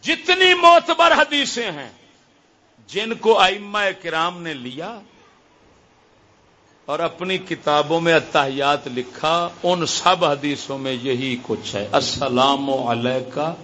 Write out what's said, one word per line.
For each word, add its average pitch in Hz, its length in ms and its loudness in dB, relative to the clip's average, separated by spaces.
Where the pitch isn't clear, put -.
جتنی 370 520 4
معتبر 339 580 6
حدیثیں 285 600 0
ہیں 139 180 -12
جن 220 280 -4
کو 220 260 2
ائمہ 202 640 0
کرام 170 400 -4
نے 165 120 -8
لیا 143 460 -12
اور 147 140 -6
اپنی 175 400 -4
کتابوں 156 640 0
میں 165 140 2
اتحیات 139 720 0
لکھا، 151 640 -4
ان 175 240 0
سب 175 380 2
حدیثوں 139 540 -2
میں 135 140 -6
یہی 127 500 -4
کچھ - 320 -8
ہے، 101 180 -4
"السلام 139 800 0
علیکہ"۔ 127 800 -4